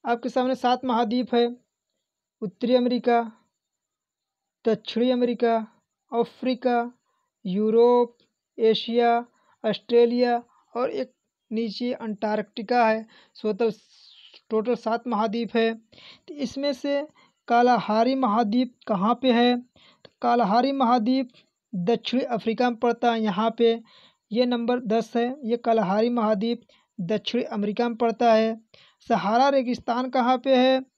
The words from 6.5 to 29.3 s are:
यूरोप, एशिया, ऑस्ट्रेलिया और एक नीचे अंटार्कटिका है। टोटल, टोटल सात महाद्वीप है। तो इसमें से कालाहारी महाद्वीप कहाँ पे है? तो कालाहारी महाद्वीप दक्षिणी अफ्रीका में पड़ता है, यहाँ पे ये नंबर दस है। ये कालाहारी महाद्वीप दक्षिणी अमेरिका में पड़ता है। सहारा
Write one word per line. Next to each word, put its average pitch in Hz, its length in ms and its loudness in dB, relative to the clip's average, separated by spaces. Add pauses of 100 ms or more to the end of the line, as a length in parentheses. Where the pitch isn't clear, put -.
यूरोप, 233 720 2 (400)
एशिया, 233 600 2 (460)
ऑस्ट्रेलिया 233 720 2 (380)
और 247 180 -4
एक 262 220 -8 (380)
नीचे 226 440 -4
अंटार्कटिका 214 920 -2
है। 220 140 0 (340)
टोटल, 214 360 -2 (760)
टोटल 220 280 -2
सात 233 300 -4
महाद्वीप 226 480 -4
है। 226 180 2 (540)
तो - 80 -16
इसमें 285 380 -4
से 285 280 -4 (460)
कालाहारी 233 720 2
महाद्वीप 240 580 0 (120)
कहाँ 214 340 0
पे 262 120 2
है? 247 240 4
तो - 540 -18 (100)
कालाहारी 240 520 2
महाद्वीप 254 580 0 (420)
दक्षिणी 226 580 -2
अफ्रीका 226 380 -2
में 233 100 -6
पड़ता 240 320 0
है, 226 100 -2
यहाँ 214 360 0
पे 233 160 4 (580)
ये 240 140 2
नंबर 247 420 -2
दस 220 280 -2
है। 240 120 0 (180)
ये 233 140 -2
कालाहारी 220 520 0
महाद्वीप 226 500 0 (380)
दक्षिणी 208 460 -4
अमेरिका 214 440 -4
में 233 80 -8
पड़ता 233 360 2
है। 220 240 2 (500)
सहारा 226 440 2